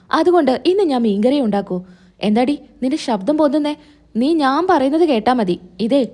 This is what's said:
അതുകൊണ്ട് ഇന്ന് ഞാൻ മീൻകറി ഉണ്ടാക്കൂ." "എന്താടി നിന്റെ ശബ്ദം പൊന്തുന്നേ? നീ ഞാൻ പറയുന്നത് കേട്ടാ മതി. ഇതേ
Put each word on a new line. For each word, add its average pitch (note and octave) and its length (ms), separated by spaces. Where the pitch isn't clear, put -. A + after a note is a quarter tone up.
അതുകൊണ്ട് D#4+ 540
ഇന്ന് F#4+ 160
ഞാൻ C4+ 200
മീൻകറി A#3 380
ഉണ്ടാക്കൂ." G3 440
"എന്താടി B3 380
നിന്റെ C4 140
ശബ്ദം B3 420
പൊന്തുന്നേ? D4 380
നീ C4+ 180
ഞാൻ D4 360
പറയുന്നത് C#4+ 380
കേട്ടാ A#3+ 240
മതി. F#3+ 280
ഇതേ A#3 340